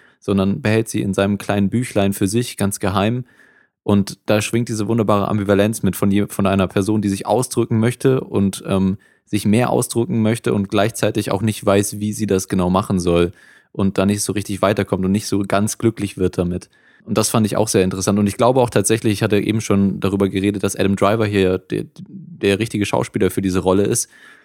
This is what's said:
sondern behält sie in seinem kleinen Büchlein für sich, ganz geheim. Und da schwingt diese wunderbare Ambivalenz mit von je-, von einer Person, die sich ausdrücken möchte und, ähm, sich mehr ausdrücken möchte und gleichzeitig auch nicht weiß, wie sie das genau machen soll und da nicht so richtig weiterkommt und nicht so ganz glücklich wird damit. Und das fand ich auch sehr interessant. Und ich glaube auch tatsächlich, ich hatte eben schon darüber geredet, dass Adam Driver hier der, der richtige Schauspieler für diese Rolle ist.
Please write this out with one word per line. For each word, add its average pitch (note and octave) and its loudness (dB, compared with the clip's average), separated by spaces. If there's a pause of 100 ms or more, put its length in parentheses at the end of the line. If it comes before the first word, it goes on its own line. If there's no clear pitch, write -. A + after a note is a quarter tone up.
(200)
sondern G2 0
behält A2 2
sie G#2+ -4
in G2 -2
seinem G2 0
kleinen G2+ 0
Büchlein G2+ 0
für G2+ -2
sich, A#2+ -4
ganz G2+ -2
geheim. G#2 -2 (560)
Und G2+ 0
da G#2+ 2
schwingt A#2 -2
diese G#2+ -4
wunderbare G#2+ 2
Ambivalenz G2+ 2
mit F#2+ 0
von G2+ 0
je-, G2+ 2
von - -2
einer F#2+ 2
Person, G#2+ 0
die G2+ 0
sich G2 -2
ausdrücken A#2 0
möchte C3 2
und, G2 -2
ähm, F#2+ 0 (280)
sich G#2 -4
mehr A2+ 4
ausdrücken A#2 0
möchte A2+ 0
und G2+ -2
gleichzeitig G#2+ -2
auch G2+ -2
nicht A2 -2
weiß, G2+ 2
wie G#2+ -4
sie G#2+ -6
das F#2+ 0
genau F2+ 0
machen F#2 0
soll F2 2 (400)
und G2 -2
da G2 2
nicht G#2 0
so G2 -4
richtig G2 -6
weiterkommt G2 0
und F#2+ 2
nicht G#2 0
so G2+ 0
ganz G2+ 0
glücklich A2+ -2
wird F#2 -2
damit. F2 -2 (380)
Und G#2 -2
das - -2
fand A2 2
ich F#2+ -2
auch G#2+ 0
sehr G2 2
interessant. F#2+ -2
Und G#2 2
ich G2+ -2
glaube B2+ 2
auch A#2+ 2
tatsächlich, A2 0
ich G2 -2
hatte G#2 2
eben A2 -2
schon G2 2
darüber G2+ 0
geredet, G2+ -2
dass G2+ -2
Adam G2 0
Driver G#2 2
hier F#2+ 2
der, - -6 (220)
der - -2
richtige G#2 -2
Schauspieler G#2 0
für F#2+ -4
diese F#2+ 0
Rolle F#2 4
ist. - -2 (360)